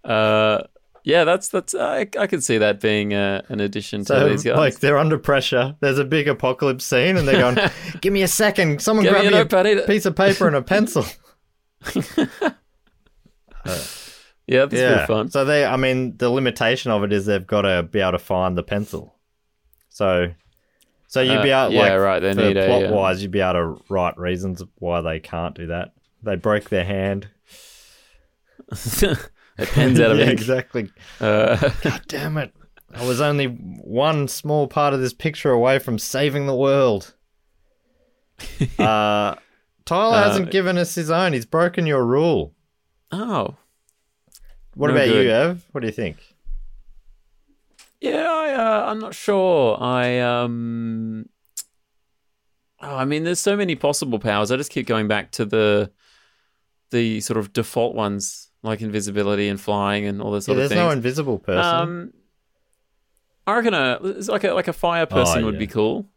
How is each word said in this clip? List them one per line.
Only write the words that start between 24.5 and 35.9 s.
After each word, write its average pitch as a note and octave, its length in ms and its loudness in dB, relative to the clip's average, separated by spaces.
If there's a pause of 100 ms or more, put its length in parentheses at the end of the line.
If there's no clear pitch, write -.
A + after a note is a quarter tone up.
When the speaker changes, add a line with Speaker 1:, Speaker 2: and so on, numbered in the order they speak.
Speaker 2:
why F2 260 -4
they D#2+ 180 -6
can't E2+ 360 -8
do E2 140 -12
that. E2+ 260 -8 (280)
They G#2 140 -4
broke G#2 320 -2
their F#2 160 -2
hand. G2 440 -4 (1400)
Speaker 1:
<laughs> C#3 480 0 (380)
It - 120 -6
pens B2+ 320 4
out A2+ 100 6
of - 80 4
Speaker 2:
<laughs> - 0 -
Yeah, C#3 60 4
Speaker 1:
ink. B2 80 4
Speaker 2:
exactly. A#2 580 -2 (300)
Speaker 1:
Uh, A2 360 2
<laughs> - 260 0
Speaker 2:
God - 260 -2
damn D3+ 300 -6
it. C3+ 140 -8 (400)
I A#2+ 140 -6
was B2+ 140 0
only D3 260 2
one C3+ 800 -2
small D3+ 400 -2
part C#3+ 280 0
of C3 60 0
this B2+ 120 -2
picture D3 400 -2
away B2+ 260 4
from A#2+ 180 -4